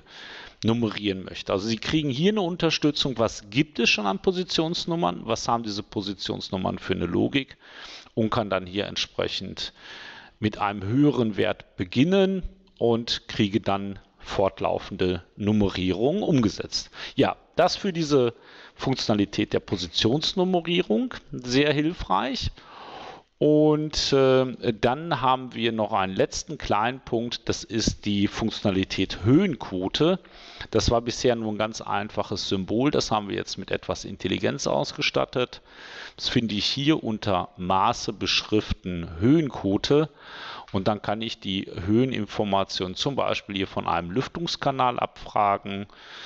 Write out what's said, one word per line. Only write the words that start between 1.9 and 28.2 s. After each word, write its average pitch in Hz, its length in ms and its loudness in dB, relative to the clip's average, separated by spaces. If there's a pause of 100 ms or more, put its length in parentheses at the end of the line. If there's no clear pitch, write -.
hier 160 240 2
eine 214 80 0
Unterstützung, 156 760 0
was 107 320 0
gibt 135 300 0
es 226 100 2
schon 208 160 2
an 196 160 -2
Positionsnummern, 175 1040 0
was 110 240 -2
haben 117 160 2
diese 104 200 -6
Positionsnummern 95 960 -4
für - 160 -2
eine 90 100 -2
Logik 104 500 0 (580)
und 110 160 2
kann 107 200 0
dann 92 160 0
hier 95 220 -4
entsprechend - 840 -6 (680)
mit 107 180 0
einem 101 260 -2
höheren 120 540 2
Wert 98 400 -2
beginnen 185 640 2 (340)
und 117 520 0
kriege 104 320 2
dann 98 380 -2 (200)
fortlaufende 92 1040 0 (140)
Nummerierungen 104 840 2
umgesetzt. - 640 0 (260)
Ja, 101 220 2 (180)
das 170 220 4
für 196 160 -2
diese 143 400 4 (420)
Funktionalität 107 800 0
der 101 80 2
Positionsnummerierung, 175 1500 0 (180)
sehr 131 400 2
hilfreich. 151 800 0 (880)
Und, 151 760 4
äh, 131 680 4
dann 143 400 0
haben 131 320 2
wir 117 180 0
noch 107 220 0
einen 95 220 0
letzten 139 420 -2
kleinen 113 440 0
Punkt, 120 460 -4
das - 160 -2
ist - 420 -2
die 101 220 2